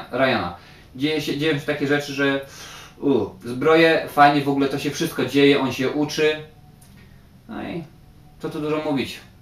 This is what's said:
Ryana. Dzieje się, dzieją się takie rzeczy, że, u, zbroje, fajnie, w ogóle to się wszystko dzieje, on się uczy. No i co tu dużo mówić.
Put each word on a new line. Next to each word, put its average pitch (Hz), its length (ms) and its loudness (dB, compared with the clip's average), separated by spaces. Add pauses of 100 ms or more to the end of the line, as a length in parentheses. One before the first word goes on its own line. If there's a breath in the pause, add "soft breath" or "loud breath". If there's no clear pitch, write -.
(120)
Ryana. 117 440 -2 (400 loud breath)
Dzieje 151 260 -2
się, 147 160 -4
dzieją 156 160 0
się 143 120 -4
takie 143 220 -2
rzeczy, 143 260 -2
że, 139 320 0 (560 loud breath)
u, 123 240 2 (200)
zbroje, 156 640 4
fajnie, 143 340 6
w 139 80 -2
ogóle 139 180 2
to 139 120 -4
się 143 120 -4
wszystko 143 340 -4
dzieje, 139 340 4
on 127 140 -2
się 131 160 -2
uczy. 151 460 0 (1120 soft breath)
No - 140 -10
i 170 200 -8 (560)
co 156 100 -8
tu 151 120 -8
dużo 151 240 -2
mówić. 131 340 -4 (220)